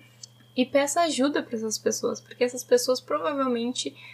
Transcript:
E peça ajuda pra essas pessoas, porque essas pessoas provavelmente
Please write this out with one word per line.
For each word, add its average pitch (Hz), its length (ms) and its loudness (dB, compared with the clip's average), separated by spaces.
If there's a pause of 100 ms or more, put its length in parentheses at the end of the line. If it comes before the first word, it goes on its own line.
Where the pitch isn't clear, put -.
(560)
E 254 100 2
peça 285 360 2
ajuda 294 420 2
pra - 140 -8
essas 220 200 -4
pessoas, - 440 -2
porque - 220 -4
essas 247 200 -4
pessoas 247 380 2
provavelmente 269 920 -2 (180)